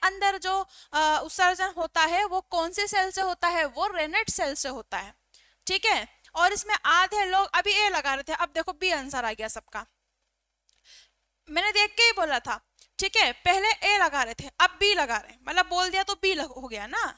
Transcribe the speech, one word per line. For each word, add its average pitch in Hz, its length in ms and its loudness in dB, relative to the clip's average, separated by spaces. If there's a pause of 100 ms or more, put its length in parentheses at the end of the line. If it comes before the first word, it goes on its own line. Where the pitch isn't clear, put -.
अंदर 392 340 0
जो, 381 220 -2 (340)
अ, 302 260 2
उत्सर्जन 359 580 0
होता 330 280 -2
है 349 200 2
वो 370 240 -2
कौन 339 220 -2
से 403 160 -2
सेल 381 240 0
से 381 100 -4
होता 349 280 -2
है? 339 180 0
वो 285 220 -2
रेनेट 359 400 -2
सेल 294 260 -2
से 269 140 -6
होता 226 280 -10
है, 196 160 -10 (540)
ठीक 381 180 0
है। 269 220 2 (280)
और 359 180 4
इसमें 403 220 -2
आधे 381 500 2
लोग 381 300 2
अभी 392 180 2
ए 415 160 2
लगा 285 240 -2
रहे 277 100 -6
थे, 311 120 -8
अब 339 200 -2
देखो 320 180 -4
बी 370 180 -2
आंसर 269 340 -4
आ 220 80 -2
गया 220 160 -6
सबका। 220 360 -10 (1600)
मैंने 359 240 -2
देख 415 200 2
के 453 120 2
ही 466 100 6
बोला 311 260 -2
था, 226 200 -6 (400)
ठीक 381 180 -4
है, 302 140 4 (140)
पहले 392 240 4 (160)
ए 403 140 4
लगा 285 240 2
रहे 226 120 -4
थे, 277 140 -12 (100)
अब 359 200 4
बी 403 140 4
लगा 269 240 0
रहे 214 140 -10
हैं, 233 160 -20
मतलब 359 220 0
बोल 359 200 0
दिया 381 140 -2
तो 392 120 -4
बी 381 180 0
लग-, 294 200 -6
हो 262 140 -14
गया 214 200 -10
ना। 415 180 -2 (120)